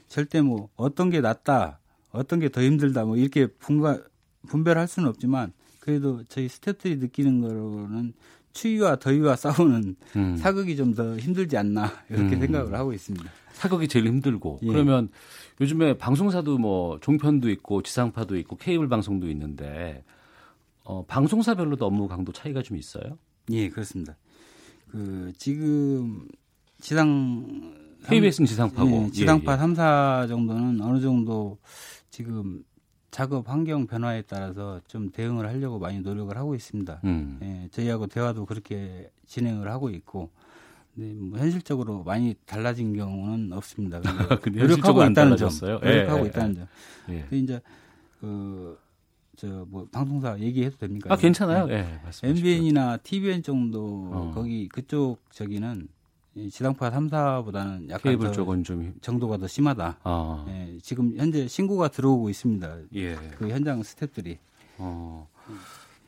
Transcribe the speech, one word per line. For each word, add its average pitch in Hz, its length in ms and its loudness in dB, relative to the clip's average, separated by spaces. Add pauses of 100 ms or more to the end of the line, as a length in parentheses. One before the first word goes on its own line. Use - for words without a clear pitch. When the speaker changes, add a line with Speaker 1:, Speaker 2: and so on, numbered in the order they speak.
Speaker 1:
절대 151 340 0
뭐 113 360 0
어떤 147 320 2
게 170 100 2
낫다, 113 640 2 (300)
어떤 131 280 0
게 156 80 2
더 127 140 0
힘들다 139 420 2
뭐 110 140 2
이렇게 135 300 4
분가-, 147 520 0 (480)
분별할 165 400 2
수는 165 220 0
없지만 123 420 -2 (300)
그래도 139 480 0
저희 131 180 -4
스태프들이 185 500 -4
느끼는 127 440 2
거로는 110 720 -6 (380)
추위와 214 460 2
더위와 143 380 4
싸우는 127 600 2 (200)
Speaker 2:
음. 92 220 2
Speaker 1:
사극이 151 380 0
좀 127 180 2
더 113 240 -2
힘들지 165 380 -2
않나 104 360 0 (180)
이렇게 104 260 2
Speaker 2:
음. 117 60 0
Speaker 1:
생각을 135 340 0
하고 127 180 -4
있습니다. 90 360 -10 (240)
Speaker 2:
사극이 175 340 0
제일 113 200 4
힘들고. 117 560 0
Speaker 1:
예. 113 40 0
Speaker 2:
그러면 131 420 4 (520)
요즘에 151 360 2
방송사도 151 600 2
뭐 92 420 0
종편도 147 520 4
있고 98 320 0
지상파도 113 540 -2
있고 - 200 -6
케이블 165 320 0
방송도 101 400 0
있는데, 73 760 -8 (800)
어, 95 220 -8
방송사별로도 165 800 2
업무 101 220 2
강도 90 240 -6
차이가 135 300 -8
좀 107 160 -8
있어요? - 400 -12 (340)
Speaker 1:
예, 107 180 0
그렇습니다. 90 480 -10 (720)
그 95 480 -8
지금 139 920 -2 (520)
지상 139 960 0 (300)
Speaker 2:
케이비에스는 208 420 8
지상파고. 117 420 4
Speaker 1:
예, 110 220 4
지상파 151 400 6
Speaker 2:
예, 135 40 4
예. 135 40 0
Speaker 1:
삼, 165 160 2
사 143 520 4
정도는 117 540 0
어느 123 200 2
정도 113 580 0 (500)
지금 107 540 -10 (480)
작업 131 380 -6
환경 147 380 -2
변화에 117 340 -4
따라서 98 640 -10
좀 104 220 -8
대응을 113 380 -6
하려고 123 320 -6
많이 95 200 -6
노력을 101 380 -6
하고 143 180 -4
있습니다. 92 500 -8
Speaker 2:
음. 73 360 -2
Speaker 1:
예, 95 300 -10
저희하고 117 360 -4
대화도 117 380 -4
그렇게 98 640 -10 (160)
진행을 110 460 -4
하고 131 180 -6
있고, 87 400 -10 (640)
네, 110 200 -12
뭐 104 260 -8
현실적으로 131 640 -2
많이 110 320 0 (100)
달라진 113 500 -4
경우는 101 580 -4
없습니다. 92 460 -8
근데 92 120 -2
Speaker 2:
<laughs> 95 300 2
근데 107 180 -2
Speaker 1:
노력하고 - 20 4
Speaker 2:
현실적으로 147 420 8
안 104 80 8
Speaker 1:
있다는 139 260 8
점, - 0 -
Speaker 2:
달라졌어요? 92 420 0
Speaker 1:
노력하고 110 440 4
Speaker 2:
예, 104 60 0
Speaker 1:
있다는 110 220 -2
Speaker 2:
예. 92 40 -2
Speaker 1:
점. 87 120 -12 (420)
Speaker 2:
예. 85 120 -6
Speaker 1:
근데 131 180 -4
이제 127 220 -4 (600)
그, 98 560 -10 (580)
저, 95 320 -12
뭐 95 240 -12
방송사 135 480 -4
얘기해도 127 380 -2
됩니까? 101 340 -4
Speaker 2:
아, 190 60 4
괜찮아요. 175 480 4
Speaker 1:
네. 123 80 -2
Speaker 2:
예, 101 100 -2 (200)
말씀하십시오. 87 260 -6
Speaker 1:
엠비엔이나 160 680 2
티비엔 190 440 -4
정도 107 720 -4
Speaker 2:
어. 85 220 -4
Speaker 1:
거기 113 340 -6
그쪽 135 480 -2 (140)
저기는 104 560 -8 (480)
이 104 140 -10
지상파 127 420 -2
삼, 147 180 0
사보다는 104 800 -2
약간 90 140 -8
Speaker 2:
케이블 120 240 2
Speaker 1:
더 104 60 0
Speaker 2:
쪽은 92 300 0
좀 87 380 -6
Speaker 1:
정도가 117 360 -2
더 95 100 -6
심하다. 113 560 -2
Speaker 2:
아. 80 440 -2
Speaker 1:
예, 90 340 -12
지금 120 360 -2
현재 147 300 0
신고가 190 400 0
들어오고 127 420 2
있습니다. 92 480 -2 (180)
Speaker 2:
예. 90 200 -4 (220)
Speaker 1:
그 107 120 -6
현장 135 320 -2
스태프들이. 95 560 -10 (400)
Speaker 2:
어. 85 500 -12 (800)